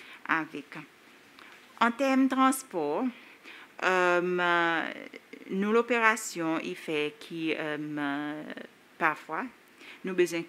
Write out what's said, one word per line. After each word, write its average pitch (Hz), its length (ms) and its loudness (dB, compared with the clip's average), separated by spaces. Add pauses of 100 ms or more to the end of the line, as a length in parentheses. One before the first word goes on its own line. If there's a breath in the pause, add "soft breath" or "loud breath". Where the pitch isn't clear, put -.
(280 loud breath)
avec. 151 500 -2 (1040 loud breath)
En 233 80 6
termes 262 380 4
de 262 80 -2
transport, 196 680 2 (800 loud breath)
euh, 175 1000 2 (680)
nous, 196 220 0
l'opération, 226 880 2
il 180 160 -6
fait 151 440 -4
qui, 160 380 -4
euh, 151 840 -6 (560)
parfois, 160 440 -2 (600 loud breath)
nous 185 80 -4
besoin 170 360 2